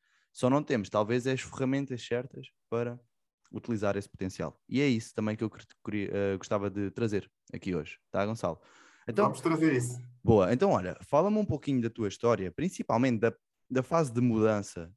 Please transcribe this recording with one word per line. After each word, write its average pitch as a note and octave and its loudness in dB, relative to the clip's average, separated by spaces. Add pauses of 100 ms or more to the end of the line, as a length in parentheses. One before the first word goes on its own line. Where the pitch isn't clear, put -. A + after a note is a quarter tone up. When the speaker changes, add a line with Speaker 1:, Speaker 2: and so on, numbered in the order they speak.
(320)
Speaker 1:
só - 0
não C#3+ 2
temos, A2+ -2
talvez, A#2 0
as C3 -2
ferramentas C3 -4
certas B2+ -6 (220)
para A#2+ -4 (520)
utilizar G2+ -2
esse G2 -6
potencial. - -8 (100)
E A#2+ 0
é C#3+ 4
isso A2+ 0
também G#2+ -2
que A2+ -6
eu G#2+ 0
cre-, - -20 (180)
queria, G#2 -4
eh, G2 0
gostava G2+ -2
de G2 -4
trazer G#2 -2 (240)
aqui F2+ -4
hoje, - -6 (120)
tá, G2 0
Gonçalo? G2 -4 (480)
Então, G3+ 2
Speaker 2:
Vamos - -2
trazer D#3+ 2
isso. B2 -2 (240)
Speaker 1:
boa, G2+ 6
então G3 4
olha, F#2 0
fala-me G3 2
um G#3 0
pouquinho C#3 0
da A#2 0
tua G#2+ -2
história, F#2+ 0
principalmente C3 0
da, A2+ 2 (360)
da B2+ 0
fase D#3 0
de A#2+ 2
mudança G#2+ 2